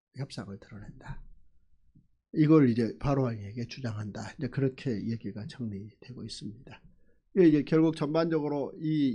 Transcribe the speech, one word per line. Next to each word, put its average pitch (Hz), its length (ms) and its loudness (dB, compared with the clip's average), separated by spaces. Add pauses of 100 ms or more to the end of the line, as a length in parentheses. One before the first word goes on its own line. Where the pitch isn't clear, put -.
(160)
협상을 113 440 -12
드러낸다. - 640 -16 (1120)
이걸 151 360 8
이제 110 300 0
바로왕에게 117 640 -2
주장한다. 107 720 -10
이제 131 100 -6
그렇게 131 440 -4 (160)
얘기가 107 400 -8
정리되고 107 760 -12
있습니다. - 580 -14 (540)
이게 180 120 8
이제 151 160 6
결국 160 320 4
전반적으로 151 840 0
이 156 360 0